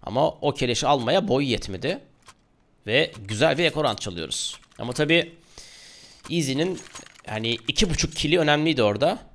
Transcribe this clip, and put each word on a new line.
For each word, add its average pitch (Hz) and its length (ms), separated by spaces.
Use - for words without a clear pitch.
Ama 139 280
o - 240
keleşi 120 320
almaya 143 420
boyu 139 180
yetmedi. 123 540
Ve 123 320
güzel 110 400
bir 175 60
ekorant 151 360
çalıyoruz. - 600
Ama 120 140
tabii - 420
Easy'nin 160 500
hani 110 240
iki - 400
buçuk - 260
kill'i 151 220
önemliydi 151 440
orada. 107 360